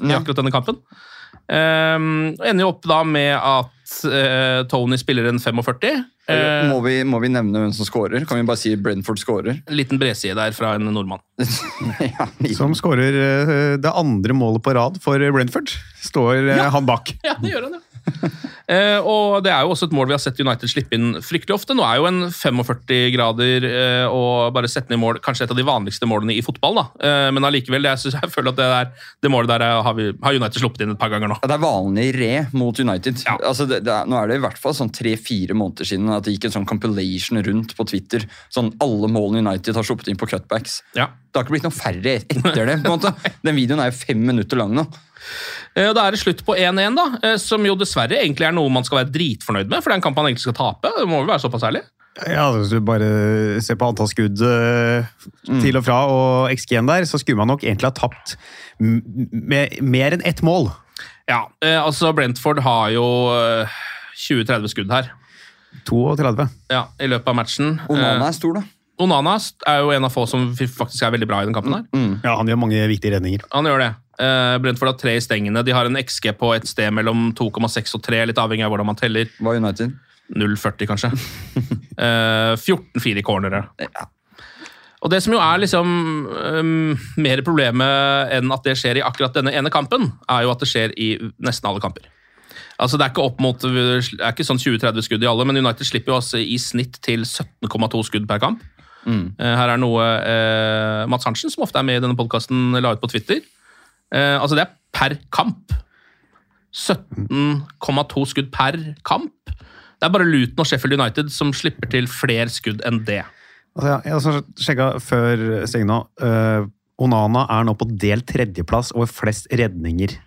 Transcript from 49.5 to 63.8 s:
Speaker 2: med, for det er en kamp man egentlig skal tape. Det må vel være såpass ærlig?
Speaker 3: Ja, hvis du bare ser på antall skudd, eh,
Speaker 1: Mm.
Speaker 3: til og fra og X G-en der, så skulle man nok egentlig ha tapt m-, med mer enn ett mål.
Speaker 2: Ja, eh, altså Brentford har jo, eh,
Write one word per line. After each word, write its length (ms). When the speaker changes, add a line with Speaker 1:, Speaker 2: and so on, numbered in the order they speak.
Speaker 2:
med, 80
for 100
det 60
er 60
en 40
kamp 140
man 80
egentlig 160
skal 160
tape. 400
Det 100
må 140
vel 80
være 140
såpass 200
ærlig? 160
Speaker 3:
Ja, 260
hvis 220
du 100
bare 220
ser 180
på 80
antall 220
skudd, 320
eh, 640
Speaker 1:
Mm. 140
Speaker 3:
til 160
og 80
fra 140
og 420
X 140
G-en 240
der, 180
så 140
skulle 160
man 160
nok 80
egentlig 240
ha 160
tapt 320
m-, 180
med 500
mer 380
enn 80
ett 160
mål. 260
Speaker 2:
Ja, 160
eh, 180
altså 320
Brentford 540
har 320
jo, 80
eh, 400